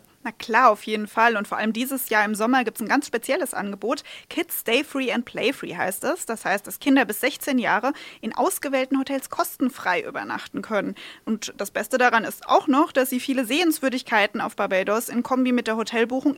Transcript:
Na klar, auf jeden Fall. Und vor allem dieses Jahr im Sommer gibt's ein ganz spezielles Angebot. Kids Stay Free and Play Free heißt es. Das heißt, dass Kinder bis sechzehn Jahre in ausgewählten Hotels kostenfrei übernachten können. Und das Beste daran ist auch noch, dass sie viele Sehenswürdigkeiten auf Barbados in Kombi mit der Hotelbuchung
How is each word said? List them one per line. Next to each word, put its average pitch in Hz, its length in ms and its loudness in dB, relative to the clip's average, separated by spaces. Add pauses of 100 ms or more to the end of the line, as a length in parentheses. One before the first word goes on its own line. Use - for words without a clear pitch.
(240)
Na 233 80 -6
klar, 233 380 4
auf 214 140 2
jeden 214 240 -4
Fall. 226 280 4
Und 202 120 -2
vor - 100 -4
allem 214 160 0
dieses 262 360 -4
Jahr 214 160 4
im 208 100 -2
Sommer 240 280 2
gibt's 220 160 -6
ein 214 80 -4
ganz 254 200 2
spezielles 262 480 -2
Angebot. 202 480 -4 (260)
Kids - 300 -4
Stay 240 240 0
Free 262 280 -4
and 233 140 -2
Play 185 260 -2
Free - 240 -8
heißt 175 280 -4
es. - 240 -2
Das 226 180 -6
heißt, 185 220 -2
dass - 120 -12
Kinder 269 260 6
bis - 160 -6
sechzehn 277 360 0
Jahre 214 360 2 (280)
in 220 140 -6
ausgewählten 269 640 0
Hotels 269 320 -4
kostenfrei 247 720 -2
übernachten - 600 -6
können. 196 320 -2 (320)
Und - 320 -4
das 202 140 -6
Beste 214 260 -2
daran 240 260 4
ist - 240 -8
auch 359 200 4
noch, 302 240 4
dass 262 180 2
sie 247 100 -2
viele 262 260 0
Sehenswürdigkeiten 247 960 2
auf 160 140 -4
Barbados 196 540 0
in 240 140 -2
Kombi 254 300 2
mit 240 120 0
der 220 100 0
Hotelbuchung 233 640 0